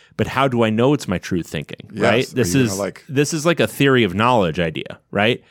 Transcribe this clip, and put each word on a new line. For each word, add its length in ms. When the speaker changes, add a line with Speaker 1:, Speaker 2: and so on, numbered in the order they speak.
Speaker 1:
But 120
how 200
do 160
I 60
know 240
it's 140
my 100
true 260
thinking, 480
Speaker 2:
Yes. 120
Speaker 1:
right? 280
Speaker 2:
Are 40
Speaker 1:
This 180
Speaker 2:
you 80
gonna, 120
Speaker 1:
is, 60
Speaker 2:
like 300
Speaker 1:
this 240
is 120
like 140
a 80
theory 360
of 120
knowledge 440
idea, 400
right? 400